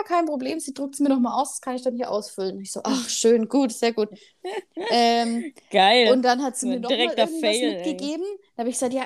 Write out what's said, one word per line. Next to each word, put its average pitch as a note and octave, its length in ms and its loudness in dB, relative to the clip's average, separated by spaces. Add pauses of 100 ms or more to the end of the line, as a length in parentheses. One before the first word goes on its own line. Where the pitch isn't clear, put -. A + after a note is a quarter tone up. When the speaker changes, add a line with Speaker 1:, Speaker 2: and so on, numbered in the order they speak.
Speaker 1:
kein F4 240 0
Problem, D4 320 -4
sie C#4 160 -10
druckt's C#4 240 -8
mir C#4+ 120 2
noch C4+ 100 4
mal A#3+ 200 0
aus, D4 120 -2
das - 80 -10
kann B3+ 160 -6
ich B3+ 60 -8
dann B3+ 120 -2
hier A#3+ 160 -6
ausfüllen." G3 500 -4
Ich G3 120 -12
so, - 100 -8
"Ach, B3+ 260 -2
schön, A3+ 400 4
gut, C4+ 240 2
sehr A#3 200 0
gut." G#3+ 160 0 (340)
Speaker 2:
<laughs> F#4+ 480 -8
Speaker 1:
Ähm, A#3 600 2 (180)
Speaker 2:
Geil. G#3+ 420 6
Speaker 1:
und C4 100 4
dann B3 200 2
hat C4 140 -4
sie B3+ 100 -4
mir B3 140 -2
noch A#3+ 100 -2
mal C4 60 2
Speaker 2:
Direkter A3+ 320 2
Speaker 1:
irgendwas D#4+ 120 -6
Speaker 2:
Fail, A#3 220 2
ey. - 120 0
Speaker 1:
mitgegeben. D4 520 -4 (300)
Da A#3+ 60 -4
hab A#3 60 -2
ich B3 60 -4
gesagt, B3+ 200 -2
"Ja, B3+ 120 -2